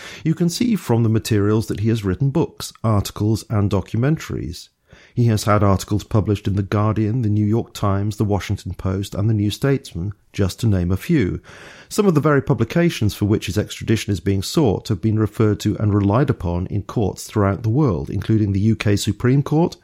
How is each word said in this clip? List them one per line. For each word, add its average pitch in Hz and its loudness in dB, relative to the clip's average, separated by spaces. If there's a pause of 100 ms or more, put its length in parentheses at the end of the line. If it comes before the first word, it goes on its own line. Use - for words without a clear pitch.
(220)
You 160 0
can 175 2
see 240 0
from 117 0
the 113 2
materials 107 2
that - -6
he 110 0
has 110 0
written 98 0
books, - -4 (120)
articles, 107 0
and 104 2
documentaries. 101 -2 (460)
He 120 4
has 107 4
had 104 4
articles 98 2
published 104 0
in 101 0
The 101 0
Guardian, 107 0
The 107 2
New 104 2
York 104 0
Times, 101 0
The 117 0
Washington 98 -2
Post, 95 -4
and 104 0
The 113 2
New 104 2
Statesman, 104 -2 (200)
just - -2
to 113 2
name 90 2
a 92 2
few. 98 0 (460)
Some 208 -4
of 180 -2
the 147 0
very 139 0
publications 127 -2
for - -6
which 101 -2
his 92 -4
extradition 104 -4
is 90 -4
being 98 -2
sought 127 0
have 107 -4
been 107 0
referred 107 0
to 104 0
and 104 0
relied 104 2
upon 87 -4
in 98 -4
courts - -4
throughout 98 0
the 113 -2
world, 110 0
including 104 0
the 98 0
U 110 4
K 104 0
Supreme 123 2
Court 156 0